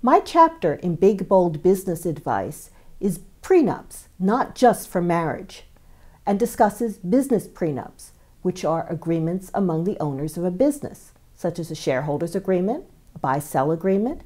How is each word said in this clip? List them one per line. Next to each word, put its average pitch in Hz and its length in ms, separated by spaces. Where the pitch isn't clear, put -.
My 294 180
chapter 330 540
in 175 220
Big 190 320
Bold 175 340
Business 185 440
Advice 143 640
is 185 200
prenups, - 680
not 202 360
just - 340
for 180 140
marriage, 170 600
and 202 120
discusses 226 580
business 240 500
prenups, - 680
which 180 240
are 160 240
agreements 165 640
among 170 320
the 202 160
owners 147 380
of 175 60
a 180 60
business, 277 600
such 175 240
as 160 120
a 156 40
shareholders 147 600
agreement, 190 520
a - 40
buy-sell 143 520
agreement 190 560